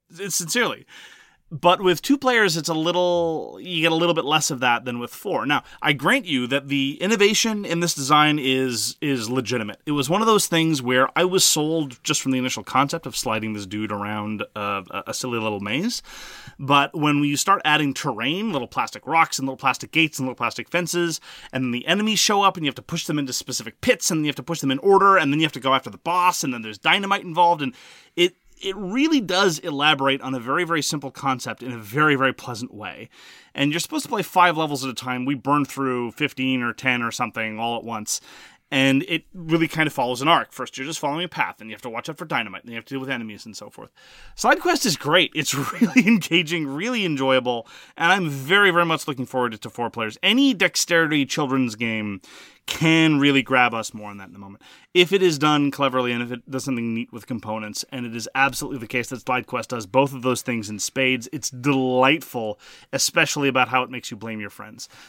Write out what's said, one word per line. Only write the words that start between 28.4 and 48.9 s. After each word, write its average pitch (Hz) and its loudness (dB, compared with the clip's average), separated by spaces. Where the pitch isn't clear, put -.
it 190 -6
really 262 2
does 180 0
elaborate 139 2
on 131 -6
a 127 -4
very, 143 -2
very 160 -2
simple 139 -6
concept 127 -4
in 123 -10
a 120 -10
very, 139 2
very 131 2
pleasant 120 -12
way. 98 -14
And 143 0
you're 151 0
supposed - -6
to - -12
play 214 -2
five 175 4
levels 147 -2
at 135 -4
a 117 -8
time. 127 -6
We 143 -2
burn 139 2
through 127 -4
fifteen 131 -4
or 117 -2
ten 127 -2
or 113 -4
something 110 -6
all 117 -4
at 107 -8
once. 110 -6
And 135 2
it - -4
really 165 0
kind 156 0
of 147 -4
follows 123 -2
an 147 0
arc. 143 4
First, - -10
you're 131 -8
just 160 -6
following 151 -4
a 175 -8
path, 104 -6
and 110 -16
you 107 -14
have - -18
to 127 -12
watch 117 -10
out 151 -12
for 180 -14
dynamite, 117 -6
and 120 -18
you 117 -12
have 113 -14
to 135 -10
deal 135 -6
with 131 -10
enemies 110 -8
and 110 -16
so 104 -16
forth. 107 -20
Side 254 2
Quest 339 0
is 180 0
great. 156 2
It's - -2
<laughs> - -4
really 220 6
engaging, 170 2
really 202 -2
enjoyable, 131 2
and 165 4
I'm 190 2
very, 165 4
very 170 4
much 160 -2